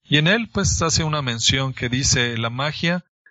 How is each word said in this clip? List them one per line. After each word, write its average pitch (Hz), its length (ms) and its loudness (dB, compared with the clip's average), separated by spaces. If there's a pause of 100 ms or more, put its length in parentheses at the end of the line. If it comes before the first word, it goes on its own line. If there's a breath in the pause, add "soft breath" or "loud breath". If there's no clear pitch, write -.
Y 139 140 2
en 151 80 4
él, 214 260 2
pues, - 300 0
hace 165 220 2
una 151 180 -2
mención 131 500 0
que 127 160 -4
dice, 123 480 2
"La 113 140 -2
magia 151 560 -2 (260)